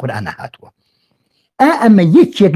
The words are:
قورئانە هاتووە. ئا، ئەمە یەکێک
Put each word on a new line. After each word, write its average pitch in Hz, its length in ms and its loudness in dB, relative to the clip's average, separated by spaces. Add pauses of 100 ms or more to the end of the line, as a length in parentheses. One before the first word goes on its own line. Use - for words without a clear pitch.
قورئانە 131 380 -10
هاتووە. - 300 -20 (920)
ئا، 277 100 2 (120)
ئەمە 208 220 4 (120)
یەکێک 196 400 2